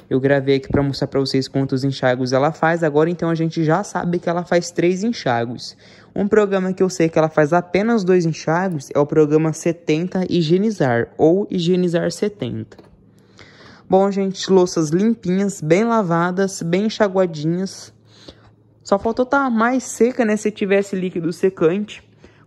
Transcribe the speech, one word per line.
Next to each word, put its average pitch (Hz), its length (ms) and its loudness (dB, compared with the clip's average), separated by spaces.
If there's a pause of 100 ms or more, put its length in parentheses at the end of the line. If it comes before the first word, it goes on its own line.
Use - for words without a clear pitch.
Eu 131 120 0
gravei 139 360 2
aqui 135 120 -4
pra 143 140 2
mostrar 139 260 -2
pra 139 120 -2
vocês 135 280 -2
quantos 135 360 -2
enxágues 127 480 -2
ela 139 200 2
faz. 165 300 0
Agora, 156 280 2
então, 170 180 -4
a 165 60 0
gente 165 300 -2
já 160 180 2
sabe 175 360 -4
que 175 120 -4
ela 170 140 -2
faz 175 260 -2
três 180 320 0
enxágues. 123 760 -4 (380)
Um 196 120 0
programa 196 460 2
que 185 100 -2
eu 185 60 2
sei 165 200 0
que 165 100 -2
ela 156 100 4
faz 156 240 2
apenas 196 520 2
dois 180 200 4
enxágues 165 720 -2
é - 40 0
o 147 60 4
programa 156 480 2
setenta 170 800 -2
Higienizar, 170 880 2
ou 180 320 4
Higienizar 175 600 0
setenta. 120 680 -8 (1080)
Bom, 190 220 4
gente, 196 400 -4
louças 180 380 2
limpinhas, 196 720 0
bem 170 240 2
lavadas, 190 800 0
bem 175 240 0
enxaguadinhas. 185 1040 -2 (960)
Só 196 140 2
faltou 226 260 -2
tá 277 240 0
mais 233 320 0
seca, 247 420 0
né? 214 120 0
Se 214 120 -4
tivesse 196 460 -2
líquido 180 380 -4
secante. 190 760 -2 (380)